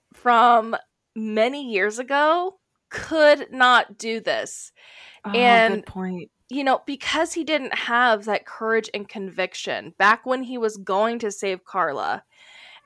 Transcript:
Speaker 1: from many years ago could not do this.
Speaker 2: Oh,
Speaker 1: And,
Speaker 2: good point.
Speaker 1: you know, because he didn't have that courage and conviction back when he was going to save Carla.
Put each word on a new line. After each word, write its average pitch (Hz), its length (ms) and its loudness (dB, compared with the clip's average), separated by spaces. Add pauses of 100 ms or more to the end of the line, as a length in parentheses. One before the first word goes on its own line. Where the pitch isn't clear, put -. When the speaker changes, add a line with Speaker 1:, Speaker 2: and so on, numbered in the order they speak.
(140)
Speaker 1:
from 233 640 4 (380)
many 226 560 -2
years 208 280 -2
ago 302 600 0 (300)
could 294 600 2
not 247 460 4
do 226 240 -6
this. - 500 -6 (540)
Speaker 2:
Oh, 233 380 4
Speaker 1:
And, 226 200 0
Speaker 2:
good - 20 -18
point. 185 460 -10 (180)
Speaker 1:
you 277 140 -6
know, 269 240 0
because 302 460 -4
he 330 120 -6
didn't 277 300 -4
have 233 500 0
that 208 200 -4
courage 220 480 -4
and 202 160 -10
conviction 185 920 -8
back 208 260 2
when 254 180 -4
he 254 140 -10
was 220 200 -4
going 202 420 -2
to 220 120 -6
save 190 340 -8
Carla. 139 580 -4 (640)